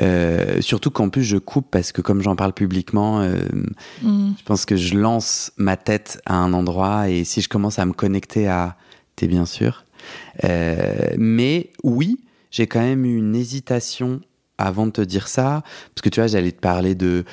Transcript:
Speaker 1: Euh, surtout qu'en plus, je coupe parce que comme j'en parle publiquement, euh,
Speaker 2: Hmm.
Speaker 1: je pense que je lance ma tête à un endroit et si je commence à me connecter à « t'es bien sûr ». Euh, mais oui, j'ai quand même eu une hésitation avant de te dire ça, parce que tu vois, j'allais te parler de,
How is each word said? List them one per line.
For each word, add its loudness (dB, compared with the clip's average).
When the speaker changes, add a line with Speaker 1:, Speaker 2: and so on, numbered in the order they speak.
Speaker 1:
Euh, 2
surtout 0
qu'en 0
plus, 0
je 2
coupe -2
parce 0
que -4
comme 2
j'en 2
parle 0
publiquement, 0
euh, 2
Speaker 2:
Hmm. 2
Speaker 1:
je -20
pense 0
que 0
je 0
lance 0
ma 0
tête -4
à 0
un 2
endroit 0
et 2
si -2
je -4
commence 0
à 2
me 0
connecter 0
à « 0
t'es 0
bien 2
sûr ». -2
Euh, 0
mais 2
oui, 2
j'ai 0
quand 0
même 2
eu 2
une 2
hésitation -4
avant 2
de 0
te -2
dire -2
ça, 0
parce -10
que 2
tu 0
vois, 4
j'allais 2
te -12
parler 2
de, 0